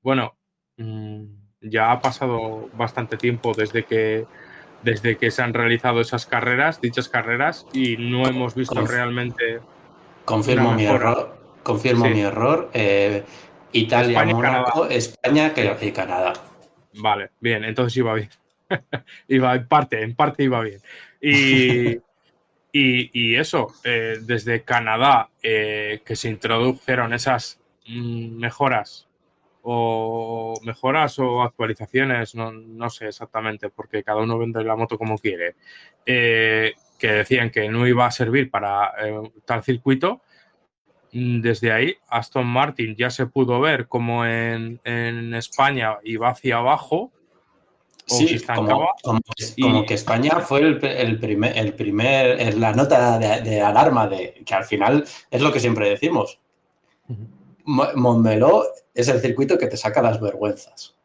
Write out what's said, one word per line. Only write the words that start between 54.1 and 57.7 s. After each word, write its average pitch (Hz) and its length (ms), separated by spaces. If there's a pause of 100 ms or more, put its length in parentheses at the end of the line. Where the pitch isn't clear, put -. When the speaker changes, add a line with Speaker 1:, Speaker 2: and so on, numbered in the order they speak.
Speaker 2:
que 98 100
al 95 80
final 113 400 (260)
es 127 120
lo 147 100
que 131 80
siempre 110 300
decimos. 123 500 (680)
Speaker 1:
Ujú. 110 200 (380)
Speaker 2:
Mo-, 139 300